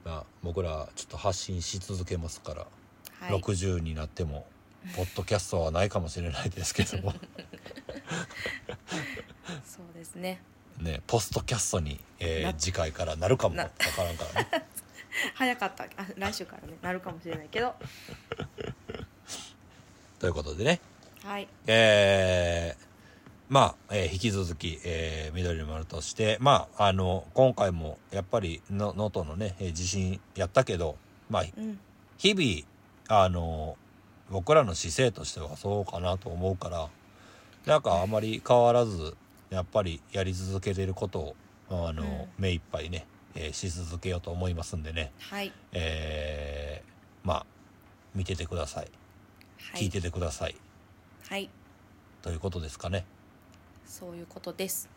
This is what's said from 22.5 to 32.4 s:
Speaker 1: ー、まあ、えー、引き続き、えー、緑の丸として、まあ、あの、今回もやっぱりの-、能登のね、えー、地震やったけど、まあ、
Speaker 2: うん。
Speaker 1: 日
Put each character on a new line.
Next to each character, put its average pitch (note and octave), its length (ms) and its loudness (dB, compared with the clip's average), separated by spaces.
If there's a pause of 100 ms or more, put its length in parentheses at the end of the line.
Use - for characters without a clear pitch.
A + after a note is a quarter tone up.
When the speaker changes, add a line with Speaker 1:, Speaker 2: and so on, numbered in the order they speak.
Speaker 1:
ー、 - 100 -20 (600)
ま C3+ 260 8 (140)
あ、 G2+ 60 -2
え F#2+ 100 4
ー、 D#2+ 80 0
引 F#2+ 60 -2
き A2 120 2
続 F#2 240 0
き、 D#2 280 -8
え D#2+ 500 -4
ー、 - 20 -6
緑 F2 220 0
の D#2+ 80 -4
丸 D#2+ 180 -6
と E2 180 -8
し - 140 -8
て、 G#2+ 240 2
ま B2+ 280 8 (100)
あ、 G#2 80 6
あ G2 80 8
の、 F#2 400 2
今 C3 220 8
回 G2+ 160 4
も D#2+ 260 -4 (140)
や G2 100 -2
っ - 20 -4
ぱ A2+ 180 0
り E2 280 -4
の-、 G2+ 240 0
能 G#2 120 -2
登 F#2+ 220 -2
の D2+ 80 -8
ね、 G2 240 -4
え F#2 100 -2
ー、 D#2+ 40 -4
地 F2+ 140 -4
震 F#2 340 0 (140)
や F#2+ 100 0
っ F2+ 40 -4
た C3+ 140 6
け G#2 140 0
ど、 D#2 200 -2 (340)
ま G2+ 80 2
あ、 E2+ 40 0 (140)
Speaker 2:
う - 20 -12
ん。 G#3+ 200 -6 (380)
Speaker 1:
日 D#3+ 460 2 (440)